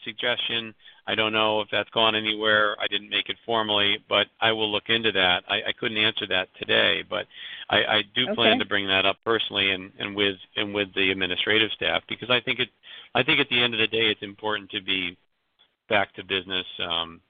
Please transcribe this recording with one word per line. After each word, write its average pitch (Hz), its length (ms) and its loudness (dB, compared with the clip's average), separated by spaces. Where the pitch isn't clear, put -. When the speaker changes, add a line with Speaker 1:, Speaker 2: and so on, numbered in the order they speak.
Speaker 1:
suggestion. 117 720 -4
I 104 80 -2
don't 110 160 0
know 110 280 2
if 104 120 -4
that's 104 180 -2
gone 110 240 4
anywhere. 107 640 2
I 104 80 -2
didn't 104 220 -4
make 101 200 -2
it 98 160 -8
formally, 107 520 0
but 104 200 2
I 110 120 4
will 110 180 -2
look 104 200 -4
into 113 200 2
that. 92 380 2
I, 101 200 0
I - 40 -2
couldn't 117 240 -6
answer 110 320 0
that 92 280 -2
today, 104 520 2
but 98 180 -4
I, 101 100 2
I 107 240 2
do 123 200 0
plan 113 180 6
Speaker 2:
Okay. - 80 2
Speaker 1:
to 104 60 -2
bring 101 200 -2
that 95 200 2
up 98 180 2
personally 101 480 0
and, 92 260 -8
and 101 160 -8
with, 101 220 0
and 104 180 -4
with 101 220 -2
the 95 160 2
administrative 95 640 0
staff, 85 360 -2
because - 220 -6
I 123 100 2
think 123 200 -4
it, 117 80 -4
I 127 80 4
think 147 160 2
at 135 80 0
the 120 120 0
end 120 140 2
of 110 60 0
the 110 80 2
day, 110 200 2
it's 104 140 -2
important 101 480 -6
to 104 120 -6
be 92 340 -4
back 101 260 0
to 104 80 -12
business, 92 440 -4
um, 85 520 -6